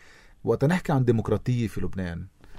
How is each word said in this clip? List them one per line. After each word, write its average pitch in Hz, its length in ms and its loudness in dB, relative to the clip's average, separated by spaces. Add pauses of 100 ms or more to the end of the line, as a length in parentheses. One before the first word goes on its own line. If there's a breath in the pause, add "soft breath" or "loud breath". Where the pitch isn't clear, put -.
(440 loud breath)
وتنحكي 156 480 2
عن 131 140 4
ديمقراطية 113 640 2
في - 140 -4
لبنان، 92 460 -6 (320 loud breath)